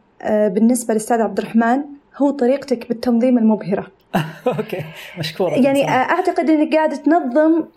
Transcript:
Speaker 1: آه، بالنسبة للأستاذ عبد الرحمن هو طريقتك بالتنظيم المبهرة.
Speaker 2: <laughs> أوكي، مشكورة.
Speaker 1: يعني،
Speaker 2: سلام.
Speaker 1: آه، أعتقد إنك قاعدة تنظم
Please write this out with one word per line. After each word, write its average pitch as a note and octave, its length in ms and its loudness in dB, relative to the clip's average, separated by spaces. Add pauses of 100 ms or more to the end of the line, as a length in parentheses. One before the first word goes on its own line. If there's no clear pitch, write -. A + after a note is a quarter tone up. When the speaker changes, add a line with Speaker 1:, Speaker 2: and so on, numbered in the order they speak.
(220)
Speaker 1:
آه، G#3+ 260 0
بالنسبة A3+ 460 2
للأستاذ A3+ 280 0
عبد G3 180 -2
الرحمن A3+ 440 0 (340)
هو C#4 120 2
طريقتك C4 600 -2
بالتنظيم A#3+ 480 0
المبهرة. G#3 500 0 (260)
Speaker 2:
<laughs> D#3+ 340 -4
أوكي، G3+ 380 -6 (340)
مشكورة. E3 340 -4
Speaker 1:
يعني، C#4 280 2
Speaker 2:
سلام. B3+ 120 -2
Speaker 1:
آه، B3+ 180 0
أعتقد F4 380 0
إنك D4+ 260 2
قاعدة D#4 200 2
تنظم D#4 800 2